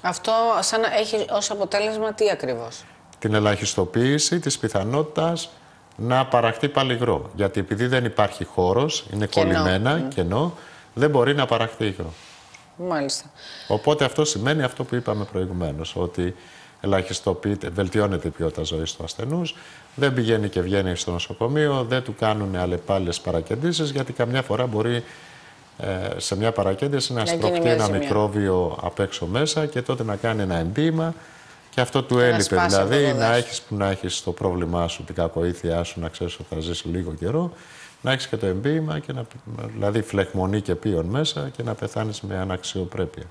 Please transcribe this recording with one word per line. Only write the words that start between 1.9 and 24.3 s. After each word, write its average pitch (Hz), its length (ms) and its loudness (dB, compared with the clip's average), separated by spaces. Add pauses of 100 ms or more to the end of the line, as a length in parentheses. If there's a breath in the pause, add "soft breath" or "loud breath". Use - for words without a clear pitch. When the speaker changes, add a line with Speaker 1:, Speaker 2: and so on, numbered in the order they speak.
Speaker 1:
τι 214 160 4
ακριβώς; 117 540 -4 (360)
Speaker 2:
Την 107 140 0
ελαχιστοποίηση 107 1040 2
της 139 180 -2
πιθανότητας 151 920 0 (460 loud breath)
να 127 300 2
παραχθεί 120 440 2
πάλι 135 240 2
υγρό. 113 420 0
Γιατί 98 240 0
επειδή 107 280 0
δεν 127 180 2
υπάρχει - 380 2
χώρος, 104 720 2
είναι 104 120 0
Speaker 1:
Κενό. - 280 4
Speaker 2:
κολλημένα, 98 440 4
Speaker 1:
Μμ. 131 100 -2
Speaker 2:
κενό, 117 460 0 (400 loud breath)
δεν 143 160 4
μπορεί 139 260 4
να 135 100 2
παραχθεί 113 400 0
υγρό. 90 280 -4 (640 loud breath)
Speaker 1:
Μάλιστα. 160 480 -4 (420 loud breath)
Speaker 2:
Οπότε 143 380 2
αυτό 151 200 2
σημαίνει 139 380 0
αυτό - 200 -2
που - 120 -4
είπαμε 107 360 -2
προηγουμένως, 90 640 -4
ότι 90 400 -2 (460 loud breath)
ελαχιστοποιείται, 98 880 0
βελτιώνεται 95 580 0
η 78 40 -2
ποιότητα 80 320 -4
ζωής 80 300 -4
του - 100 -10
ασθενούς, 151 520 -4 (400 loud breath)
δεν 135 180 2
πηγαίνει 110 360 2
και 92 120 -2
βγαίνει 92 340 0
στο - 160 -4
νοσοκομείο, 135 760 0
δεν 127 140 0
του 107 160 -8
κάνουνε 104 400 0
αλλεπάλληλες 90 600 0
παρακεντήσεις, 139 720 -2
γιατί 131 220 -4
καμιά 123 280 0